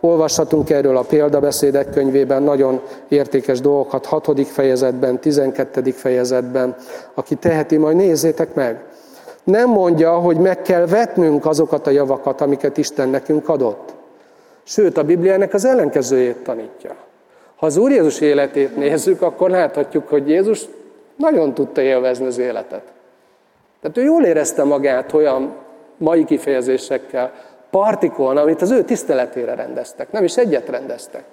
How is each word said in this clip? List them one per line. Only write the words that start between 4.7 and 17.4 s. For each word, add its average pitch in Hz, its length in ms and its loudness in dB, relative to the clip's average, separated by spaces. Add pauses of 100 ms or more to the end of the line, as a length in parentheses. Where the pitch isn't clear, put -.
tizenkettedik 135 760 -2
fejezetben. 127 840 -2 (380)
Aki 143 200 -4
teheti, 156 420 0
majd 156 200 2
nézzétek 165 580 0
meg. 123 300 -4 (600)
Nem 220 260 4
mondja, 170 420 4
hogy 170 240 2
meg 180 260 2
kell 175 240 2
vetnünk 175 600 2
azokat 156 400 0
a 147 40 2
javakat, 135 500 0
amiket 139 360 -2
Isten 139 320 -2
nekünk 143 400 -2
adott. 131 460 -2 (680)
Sőt, 180 360 0
a 151 60 0
Biblia 175 280 2
ennek 190 220 0
az 202 100 0
ellenkezőjét 135 720 2
tanítja. - 580 -12 (640)